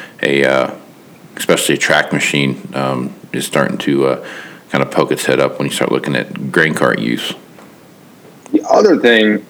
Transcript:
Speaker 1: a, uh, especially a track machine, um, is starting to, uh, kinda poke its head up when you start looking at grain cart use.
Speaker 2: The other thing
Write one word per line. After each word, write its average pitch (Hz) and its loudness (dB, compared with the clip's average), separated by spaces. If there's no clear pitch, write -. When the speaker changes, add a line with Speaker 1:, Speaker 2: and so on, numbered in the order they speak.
Speaker 1:
a, 69 2
uh, 65 2
especially - 0
a 73 2
track 76 0
machine, 71 0
um, 65 -4
is 64 -6
starting - 0
to, 69 2
uh, 64 -2
kinda 69 0
poke - 0
its 73 -2
head 65 2
up 67 0
when 71 -2
you 69 -6
start - 0
looking 67 -2
at - -6
grain 78 2
cart 60 0
use. 57 -4
Speaker 2:
The - 2
other 196 4
thing 110 2